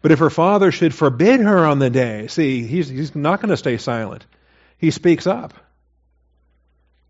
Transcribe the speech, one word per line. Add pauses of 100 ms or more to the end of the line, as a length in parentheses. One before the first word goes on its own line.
But
if
her
father
should
forbid
her
on
the
day,
see,
he's,
he's
not
gonna
stay
silent. (520)
He
speaks
up. (1600)